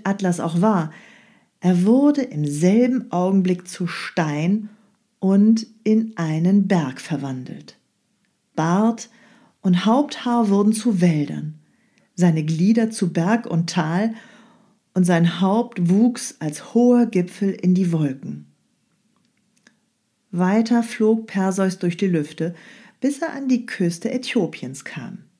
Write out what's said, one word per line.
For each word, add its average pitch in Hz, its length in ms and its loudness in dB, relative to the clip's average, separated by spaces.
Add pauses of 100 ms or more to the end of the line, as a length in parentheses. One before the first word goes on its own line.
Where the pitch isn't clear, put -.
Atlas 190 360 -2
auch 165 220 -2
war, 180 300 0 (680)
er 180 260 2
wurde 277 360 4
im 151 240 -4
selben 202 680 2
Augenblick 185 560 0
zu - 200 -8
Stein 170 840 -4 (480)
und 202 480 2 (180)
in 220 340 0
einen 175 500 0
Berg 151 340 -2
verwandelt. 131 800 -10 (760)
Bart 196 540 0 (520)
und 180 260 2
Haupthaar 240 600 0
wurden 202 240 4
zu 214 280 0
Wäldern, 151 540 0 (580)
seine 165 300 2
Glieder 202 480 0
zu 180 200 -2
Berg 208 360 -2
und 170 240 -2
Tal 175 420 -2 (800)
und 185 120 2
sein 170 360 2
Haupt 196 480 0
wuchs 226 480 2
als - 380 -8
hoher 240 320 4
Gipfel 190 460 -2
in 180 200 2
die 180 180 2
Wolken. 147 540 -4 (1800)
Weiter 226 540 0
flog 220 420 0
Perseus 190 540 -2
durch 175 180 -2
die 202 100 0
Lüfte, 165 460 -2 (480)
bis 277 180 -2
er 330 140 -6
an 277 160 -6
die 247 180 0
Küste 170 420 -4
Äthiopiens 180 760 -6
kam. - 360 -14 (200)